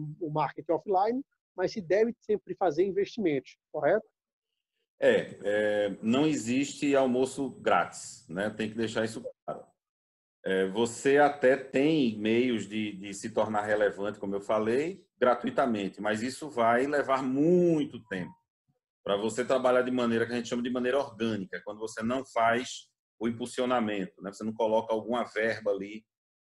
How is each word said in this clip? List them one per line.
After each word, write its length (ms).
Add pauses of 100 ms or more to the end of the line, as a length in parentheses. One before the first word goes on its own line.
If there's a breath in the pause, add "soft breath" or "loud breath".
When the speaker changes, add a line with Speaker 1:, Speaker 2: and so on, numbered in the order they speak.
(200)
Speaker 1:
o 100
marketing 420
offline, 500 (340)
mas 160
se 80
deve 400
sempre 340
fazer 300
investimentos, 720 (160)
correto? 340 (960)
Speaker 2:
É, 420
é, 600
não 240
existe 680
almoço 540 (100)
grátis, 680
né? 220
Tem 200
que 60
deixar 280
isso 180 (220)
claro. 200 (800)
É, 240
você 500
até 380
tem 640
meios 480
de, 260
de 200
se 180
tornar 320
relevante, 560
como 160
eu 60
falei, 640 (160)
gratuitamente, 800
mas 220
isso 260
vai 380
levar 360
muito 840
tempo 260 (720)
pra 120
você 280
trabalhar 380
de 80
maneira 360
que 60
a 40
gente 120
chama 140
de 80
maneira 280
orgânica, 640
quando 140
você 240
não 220
faz 640 (300)
o 100
impulsionamento, 960
né? 100
Você 120
não 80
coloca 400
alguma 320
verba 460
ali 340 (380)